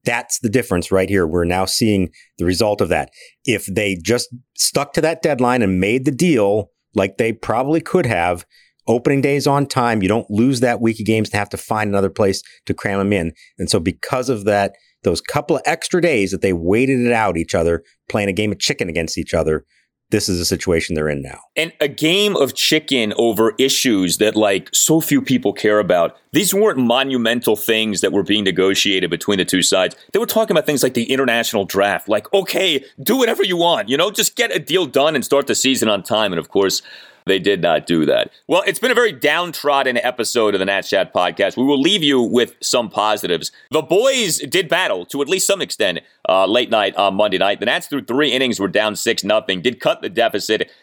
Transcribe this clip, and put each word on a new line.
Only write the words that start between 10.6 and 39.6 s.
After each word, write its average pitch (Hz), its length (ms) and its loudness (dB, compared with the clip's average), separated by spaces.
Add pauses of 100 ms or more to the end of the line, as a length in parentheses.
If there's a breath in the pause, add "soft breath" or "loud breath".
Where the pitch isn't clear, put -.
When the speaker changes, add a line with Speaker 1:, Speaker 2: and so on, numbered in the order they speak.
Speaker 1:
that 120 200 2
week 113 180 0
of 107 80 -8
games 110 240 2
to - 60 -2
have 101 140 -4
to - 60 -8
find 107 320 -4
another 98 220 0
place 98 320 0 (240 loud breath)
to 101 80 -4
cram 98 240 -4
them 98 140 0
in. 85 200 -2 (240 soft breath)
And 92 140 -4
so 107 80 2
because 104 500 -4
of 107 180 -4
that, 101 260 2 (320 soft breath)
those 90 160 0
couple - 340 -4
of 131 100 -2
extra 165 380 -2
days 110 300 2
that 92 80 -6
they 98 120 2
waited 107 460 2
it 120 140 2
out 107 240 0
each 82 180 -4
other, 85 300 0 (240 soft breath)
playing 101 200 0
a 98 40 2
game 104 180 -2
of 92 80 -6
chicken 117 300 -4
against 82 280 -4
each 80 160 -8
other, 78 320 0 (460)
this 104 180 0
is 87 120 -2
a 85 40 -4
situation 85 520 -2
they're 76 120 -2
in 71 140 -4
now. 67 160 -16 (160)
Speaker 2:
And 165 260 -4
a 156 60 2
game 180 500 0
of 127 180 0
chicken 127 600 0
over 113 420 2
issues 110 600 2
that, 107 160 2
like, 101 400 0
so 156 260 2
few - 220 0
people 120 300 0
care 107 260 2
about. 87 380 2 (160 soft breath)
These 185 200 2
weren't 196 260 2
monumental 120 760 0
things 110 460 0
that 98 120 0
were 98 120 0
being 104 180 0
negotiated 95 640 0
between 87 300 -2
the 87 60 2
two 90 180 0
sides. 92 320 0 (180 loud breath)
They 190 60 0
were 233 80 -2
talking 220 300 0
about 151 100 0
things 143 160 0
like 127 120 0
the 117 180 -2
international 117 520 0
draft. 98 440 0
Like, 104 260 -2
okay, 185 500 0 (160 loud breath)
do 226 160 0
whatever 262 280 0
you 185 120 -2
want, 165 320 0
you 127 80 0
know, 180 140 0
just 208 240 -2
get 233 200 -2
a 180 40 -2
deal 175 260 -2
done 139 300 0
and 127 100 -2
start 139 220 0
the 120 80 -2
season 117 340 0
on 101 140 0
time. 107 300 0
And 85 80 -4
of - 80 -8
course, 95 340 0 (440 loud breath)
they 95 120 2
did 95 220 0
not 80 260 2
do 80 200 2
that. 62 240 0 (180 soft breath)
Well, 175 180 2
it's 190 120 -2
been 247 120 0
a 240 40 0
very 226 180 2
downtrodden 143 840 0